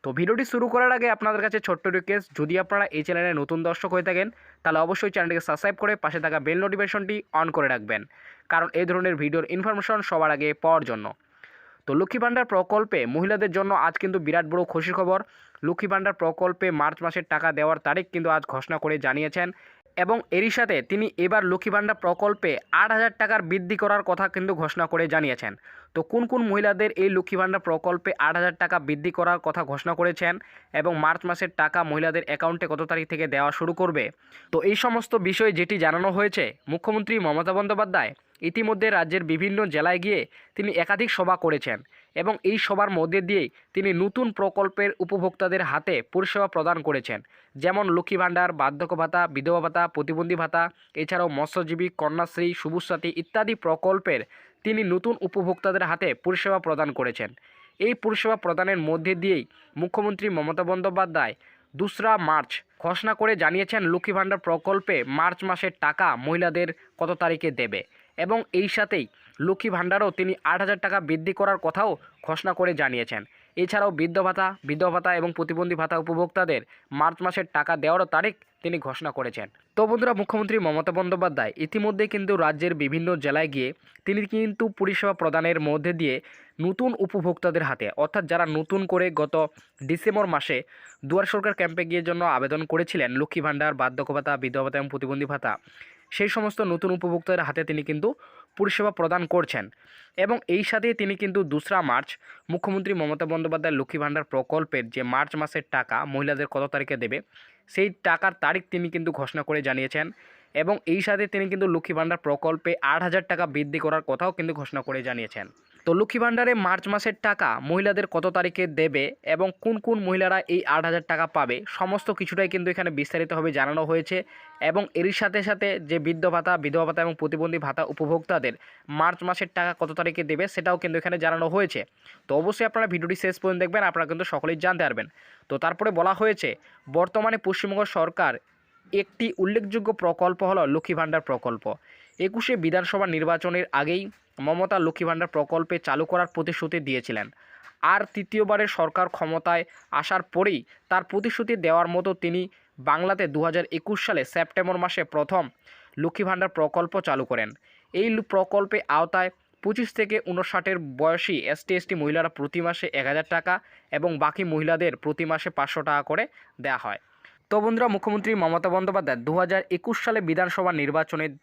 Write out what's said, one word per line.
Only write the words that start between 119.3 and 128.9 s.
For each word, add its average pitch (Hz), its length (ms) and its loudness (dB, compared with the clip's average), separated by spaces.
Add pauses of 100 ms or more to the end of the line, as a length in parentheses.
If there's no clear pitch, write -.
এবং 185 140 0 (120)
কোন 226 200 0
কোন 226 160 0 (100)
মহিলারা 185 320 2 (100)
এই 175 120 2 (140)
আট 160 140 2
হাজার 165 220 0
টাকা 160 160 2 (100)
পাবে, 123 200 2 (220)
সমস্ত 190 300 -2 (100)
কিছুটাই 185 300 0
কিন্তু 180 220 -2
এখানে 175 280 -2
বিস্তারিতভাবে 160 540 -2
জানানো 143 380 0
হয়েছে 165 260 0 (440)
এবং 165 220 0 (120)
এরই 190 260 0
সাথে 202 220 0
সাথে 202 260 -2 (200)
যে 165 100 0
বৃদ্ধ 160 260 -2 (100)
ভাতা, 170 180 2 (120)
বিধবা 156 240 2
ভাতা 165 140 -2
এবং 165 180 -2
প্রতিবন্ধী 160 380 -2
ভাতা 151 240 -2 (100)
উপভোক্তাদের 151 600 0 (440)